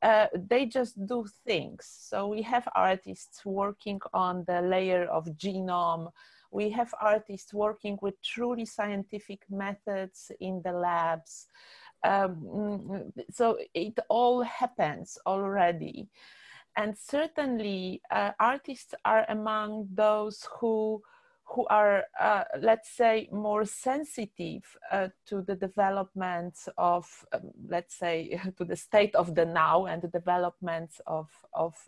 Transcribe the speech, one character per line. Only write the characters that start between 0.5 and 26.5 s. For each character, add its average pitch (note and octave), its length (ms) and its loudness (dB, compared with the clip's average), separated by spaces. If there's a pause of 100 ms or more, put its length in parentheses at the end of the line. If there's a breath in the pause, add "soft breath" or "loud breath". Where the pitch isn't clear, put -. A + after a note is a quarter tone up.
just A3+ 400 -2
do A#3 180 -2 (220)
things. - 400 -4 (240)
So G3+ 180 -2
we G#3+ 140 -2
have A#3+ 320 0
artists F#3+ 720 0
working G3+ 520 -2 (140)
on F3+ 340 0
the F3 140 0
layer F#3 440 2
of D#3+ 200 0 (140)
genome. F3 760 -2 (380 soft breath)
We G#3 200 -2
have A#3 300 -2
artists G#3 540 0
working G#3 480 -2
with G3 200 -4
truly A#3 440 -4
scientific G3+ 800 -6
methods G3 920 -8
in F#3 240 -6
the F3+ 100 -4
labs. E3+ 760 -2 (600 loud breath)
Um, F#3+ 1080 -2 (180)
so A#3 280 2 (160)
it F#3+ 240 -4 (100)
all A#3+ 340 4
happens F3+ 840 -4
already. F#3+ 800 0 (680 loud breath)
And G#3+ 200 -2
certainly, A3+ 1120 -2
uh, G3+ 280 0
artists C4 560 0 (100)
are A3 240 6
among G#3+ 640 -4
those G#3+ 540 2 (140)
who, A3 420 0 (420 soft breath)
who - 240 -2
are, G#3 360 6 (160)
uh, G3+ 240 2 (160)
let's A3 300 4
say, A3 420 2
more G#3 320 0
sensitive, G#3 1000 -6 (300)
uh, F#3+ 160 0 (180)
to G3+ 160 -4
the F#3+ 140 -4
developments F#3+ 1200 -2